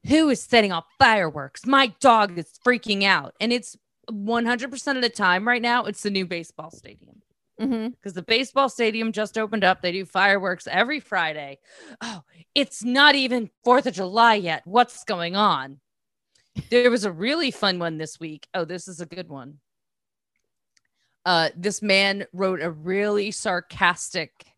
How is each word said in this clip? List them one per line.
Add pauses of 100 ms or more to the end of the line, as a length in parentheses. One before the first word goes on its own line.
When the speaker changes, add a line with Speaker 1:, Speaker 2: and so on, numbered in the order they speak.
Speaker 1:
"Who
is
setting
off (120)
fireworks?
My
dog
is (160)
freaking
out."
And
it's (340)
one
hundred
percent
of
the
time
right
now,
it's
the
new
baseball
stadium. (400)
Speaker 2:
Mm-hmm. (120)
Speaker 1:
'Cause
the
baseball
stadium
just
opened
up.
They
do
fireworks
every
Friday. (420)
Oh, (320)
it's
not
even (120)
fourth
of
July
yet.
What's
going
on? (920)
There
was
a
really
fun
one
this
week.
Oh,
this
is
a
good
one. (1700)
Uh,
this
man
wrote
a
really
sarcastic (100)